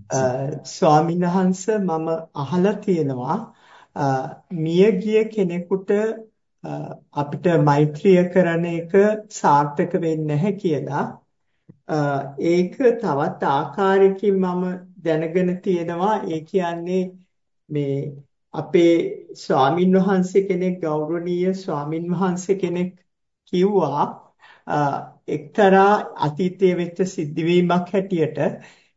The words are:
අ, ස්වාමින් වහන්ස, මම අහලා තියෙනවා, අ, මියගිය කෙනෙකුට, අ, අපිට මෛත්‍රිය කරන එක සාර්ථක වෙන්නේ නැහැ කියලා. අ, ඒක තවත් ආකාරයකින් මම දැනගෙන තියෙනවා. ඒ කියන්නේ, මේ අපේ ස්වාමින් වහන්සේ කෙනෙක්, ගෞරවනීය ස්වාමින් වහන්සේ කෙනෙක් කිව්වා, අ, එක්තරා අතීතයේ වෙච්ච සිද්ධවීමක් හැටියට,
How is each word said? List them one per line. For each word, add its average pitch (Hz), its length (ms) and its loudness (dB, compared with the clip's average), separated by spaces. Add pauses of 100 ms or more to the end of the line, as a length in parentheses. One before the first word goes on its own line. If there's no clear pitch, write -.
අ, - 140 -4 (440)
ස්වාමින් 165 560 2
වහන්ස, 185 420 0 (140)
මම 165 320 -2 (240)
අහලා 147 400 0
තියෙනවා, 151 640 -2 (560)
අ, - 120 -4 (480)
මියගිය 190 720 2
කෙනෙකුට, 190 680 -4 (760)
අ, 151 60 -10 (420)
අපිට 143 340 -4 (180)
මෛත්‍රිය 151 600 4
කරන 170 420 2
එක 165 260 -6 (380)
සාර්ථක 147 640 2
වෙන්නේ 160 340 -2
නැහැ 151 260 0
කියලා. 151 520 -4 (800)
අ, 156 140 -2 (420)
ඒක 175 340 0 (220)
තවත් 160 480 -4
ආකාරයකින් 190 920 2
මම 180 280 -2 (340)
දැනගෙන 165 540 -2 (100)
තියෙනවා. 175 640 -2
ඒ 160 160 -4
කියන්නේ, 175 640 -2 (640)
මේ 143 280 -2 (580)
අපේ 170 400 4 (400)
ස්වාමින් 175 600 2
වහන්සේ 190 480 2
කෙනෙක්, 185 380 -2
ගෞරවනීය 170 720 -2
ස්වාමින් 160 560 -6
වහන්සේ 180 440 -2
කෙනෙක් 180 360 -4 (640)
කිව්වා, 180 500 2 (640)
අ, 160 140 -2 (460)
එක්තරා 196 680 4 (220)
අතීතයේ 180 600 0
වෙච්ච 175 260 -8
සිද්ධවීමක් 175 840 0
හැටියට, 185 500 -2 (580)